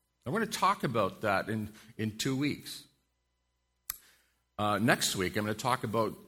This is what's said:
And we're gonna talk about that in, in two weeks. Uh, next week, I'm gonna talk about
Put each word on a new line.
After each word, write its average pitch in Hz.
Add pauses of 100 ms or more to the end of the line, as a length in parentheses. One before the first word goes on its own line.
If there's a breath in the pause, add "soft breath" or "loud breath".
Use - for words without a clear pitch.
(260)
And 131
we're 220
gonna 208
talk 196
about 110
that 98
in, 107 (280 loud breath)
in 107
two 135
weeks. - (1700 loud breath)
Uh, 104
next -
week, 92
I'm 104
gonna 107
talk 123
about 110 (140)